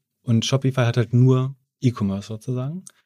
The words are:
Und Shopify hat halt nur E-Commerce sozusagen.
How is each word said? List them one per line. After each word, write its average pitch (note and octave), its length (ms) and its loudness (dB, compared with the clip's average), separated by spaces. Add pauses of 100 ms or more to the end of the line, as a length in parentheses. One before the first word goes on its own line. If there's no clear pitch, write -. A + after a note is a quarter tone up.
(220)
Und A2+ 240 2
Shopify C3 360 0
hat A#2 160 0
halt A2+ 160 0
nur C3 420 4 (260)
E-Commerce G2+ 460 -2
sozusagen. B2+ 560 -8 (220)